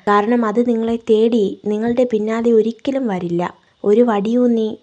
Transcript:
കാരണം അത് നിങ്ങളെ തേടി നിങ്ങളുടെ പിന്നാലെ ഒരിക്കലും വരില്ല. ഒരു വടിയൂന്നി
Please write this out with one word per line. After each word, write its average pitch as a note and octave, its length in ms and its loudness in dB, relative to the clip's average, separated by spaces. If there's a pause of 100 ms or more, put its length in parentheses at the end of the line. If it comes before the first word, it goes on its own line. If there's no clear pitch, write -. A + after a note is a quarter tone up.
കാരണം G#3 420 2
അത് G#3+ 200 0
നിങ്ങളെ A3+ 380 -2
തേടി A3+ 420 2 (200)
നിങ്ങളുടെ A#3 400 -2
പിന്നാലെ A3+ 480 -2
ഒരിക്കലും A#3 540 0
വരില്ല. F3 360 -4 (420)
ഒരു G#3+ 200 4
വടിയൂന്നി A3+ 640 0 (140)